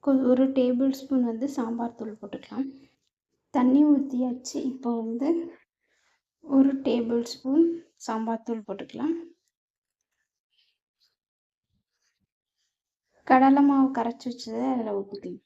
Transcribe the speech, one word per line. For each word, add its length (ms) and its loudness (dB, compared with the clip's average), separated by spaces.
கொ-, 220 2
ஒரு 260 4
டேபிள் 420 2
ஸ்பூன் 320 -2
வந்து 240 -4
சாம்பார் 480 -6
தூள் 220 -12
போட்டுக்கலாம். 480 -10
தண்ணி 320 4
ஊத்தியாச்சு. 760 0
இப்போ 320 -6
வந்து 340 -6
ஒரு 280 4
டேபிள் 440 -2
ஸ்பூன் 400 0
சாம்பார் 480 -6
தூள் 200 -8
போட்டுக்கலாம். 500 -8
கடலை 360 8
மாவு 280 6
கரைச்சு 360 -4
வச்சதை 400 -8
அதில் 280 -4
ஊத்திக்கலாம். 500 -10